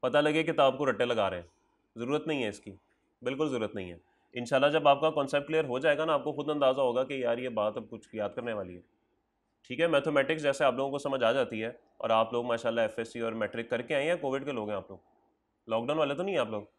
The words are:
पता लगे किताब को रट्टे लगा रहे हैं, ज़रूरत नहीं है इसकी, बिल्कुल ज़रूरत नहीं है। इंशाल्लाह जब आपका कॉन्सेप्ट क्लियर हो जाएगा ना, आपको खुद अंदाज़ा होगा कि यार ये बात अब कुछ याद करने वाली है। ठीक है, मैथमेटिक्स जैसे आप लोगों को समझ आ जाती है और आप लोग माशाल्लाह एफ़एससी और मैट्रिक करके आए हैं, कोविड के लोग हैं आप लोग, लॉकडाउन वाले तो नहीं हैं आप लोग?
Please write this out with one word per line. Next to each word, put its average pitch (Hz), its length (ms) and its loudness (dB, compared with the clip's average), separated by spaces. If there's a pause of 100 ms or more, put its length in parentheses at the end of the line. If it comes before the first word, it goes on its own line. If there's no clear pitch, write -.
पता 131 180 4
लगे 151 220 2
किताब 143 340 4
को 143 80 -2
रट्टे 123 200 2
लगा 110 220 2
रहे 92 120 -4
हैं, 85 100 -16 (460)
ज़रूरत 135 320 -4
नहीं 143 160 -2
है 107 60 -2
इसकी, 101 220 -14 (500)
बिल्कुल 139 280 -2
ज़रूरत 110 260 -2
नहीं 92 140 -8
है। 85 100 -16 (340)
इंशाल्लाह 131 380 2
जब 151 160 4
आपका 139 220 6
कॉन्सेप्ट 143 380 -2
क्लियर 156 180 0
हो 127 140 -4
जाएगा 147 260 2
ना, 160 80 0
आपको 143 200 -2
खुद 143 160 -6
अंदाज़ा 139 320 2
होगा 127 220 2
कि 135 200 -4
यार 117 160 0
ये 127 100 -6
बात 107 280 -2
अब 110 100 -10
कुछ 110 280 -14
याद 104 200 -4
करने 120 180 -6
वाली 95 200 -8
है। 90 100 -18 (880)
ठीक 127 100 -8
है, 165 80 4
मैथमेटिक्स 160 560 2
जैसे 143 220 2
आप 123 120 4
लोगों 139 140 -2
को 139 80 -4
समझ 135 240 -2
आ 113 80 6
जाती 120 280 0
है 117 200 -6 (220)
और 113 100 0
आप 113 220 4
लोग 120 120 0
माशाल्लाह 117 400 0
एफ़एससी 113 360 -6
और 113 120 -2
मैट्रिक 113 360 -4
करके 123 240 -2
आए 143 120 0
हैं, 175 140 0
कोविड 135 260 -4
के 135 60 -6
लोग 110 180 -4
हैं 107 60 -4
आप 92 160 -6
लोग, 95 80 -16 (680)
लॉकडाउन 120 320 -2
वाले 143 160 2
तो 175 80 -4
नहीं 196 120 -2
हैं 143 60 2
आप 110 100 -2
लोग? 104 160 -8 (120)